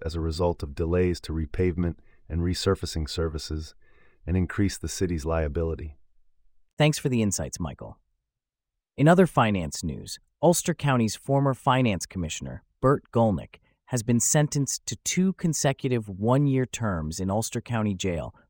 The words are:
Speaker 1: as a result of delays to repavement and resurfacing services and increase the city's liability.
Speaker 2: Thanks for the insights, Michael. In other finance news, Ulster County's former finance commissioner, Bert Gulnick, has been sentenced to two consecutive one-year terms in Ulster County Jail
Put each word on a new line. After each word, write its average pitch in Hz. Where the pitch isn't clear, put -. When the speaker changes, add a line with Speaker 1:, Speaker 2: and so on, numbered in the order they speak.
Speaker 1:
as 80
a 82
result 82
of 71
delays 90
to -
repavement 85
and 82
resurfacing 87
services 78
and 85
increase 92
the -
city's 85
liability. 80
Speaker 2:
Thanks 151
for -
the 120
insights, 95
Michael. -
In 135
other 175
finance 98
news, -
Ulster 170
County's 123
former 139
finance 123
commissioner, 76
Bert 135
Gulnick, 113
has 123
been 117
sentenced -
to 113
two 185
consecutive 135
one-year 127
terms 82
in 95
Ulster 110
County 110
Jail 85